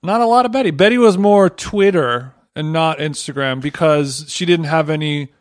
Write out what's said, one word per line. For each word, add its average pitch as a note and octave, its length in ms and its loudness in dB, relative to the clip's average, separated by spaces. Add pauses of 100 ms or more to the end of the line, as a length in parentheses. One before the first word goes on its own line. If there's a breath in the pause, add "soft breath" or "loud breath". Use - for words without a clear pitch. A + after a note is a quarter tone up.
Not G#3 200 -2
a A#3 40 2
lot A#3+ 220 4
of A3+ 40 -4
Betty. A#3+ 200 0
Betty G3 260 2
was A3 200 4
more G3+ 320 4
Twitter D3+ 840 -2 (220)
and D#3 160 -6
not D#3+ 280 -2
Instagram C#3 640 -4
because D3 680 0
she - 180 -6
didn't E3+ 220 2
have D#3 240 0
any D3 380 -4 (120)